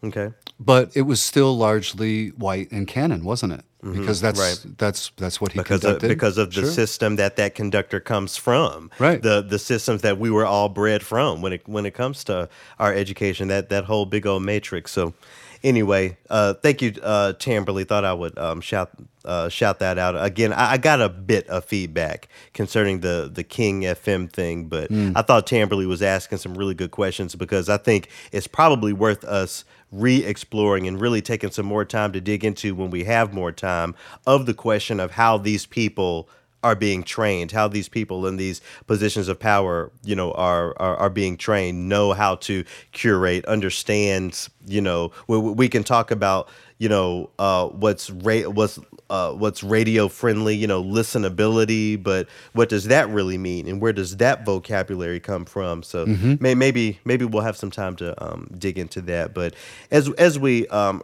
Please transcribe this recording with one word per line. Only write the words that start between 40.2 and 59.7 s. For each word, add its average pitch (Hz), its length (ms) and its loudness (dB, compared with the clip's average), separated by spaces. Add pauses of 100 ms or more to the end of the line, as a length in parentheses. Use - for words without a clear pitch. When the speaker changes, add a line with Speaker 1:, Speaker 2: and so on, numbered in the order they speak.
Speaker 1:
are, 87 480 0
are, 92 160 0
are 98 140 0
being 92 260 -2
trained, 90 540 -2
know 101 240 4
how 98 220 2
to 95 280 -4 (280)
curate, 92 520 2
understand, 98 1040 -2 (180)
you 101 140 -2
know, 85 300 -2 (160)
we, 113 100 2
we, 110 160 0
we 123 160 2
can 117 160 0
talk 117 260 2
about, 98 380 0 (300)
you 110 100 -2
know, 90 400 0 (100)
uh, 92 280 2
what's 101 440 -2
ra-, 101 380 0
what's, 101 300 0 (320)
uh, 90 220 -2
what's 101 320 -4
radio 110 440 4
friendly, 107 460 0
you 107 140 0
know, 95 140 0
listenability, 107 1200 0
but 95 280 0 (240)
what 113 160 4
does 101 180 0
that 127 220 6
really 95 300 0
mean? 90 280 -4
And 98 140 -6
where 113 120 2
does 95 260 -6
that 117 260 2
vocabulary 92 720 -4
come 87 260 -6
from? 85 380 -6
So 85 240 -6
Speaker 2:
Mm-hmm. 110 320 2
Speaker 1:
may-, 131 160 2
maybe, 120 500 2
maybe 123 200 0
we'll 110 180 0
have 110 140 -4
some 98 160 -8
time 92 240 -6
to, 85 180 -8 (100)
um, 80 320 -10
dig 92 220 -4
into 92 240 -8
that. 85 320 -4
But 85 200 -4 (360)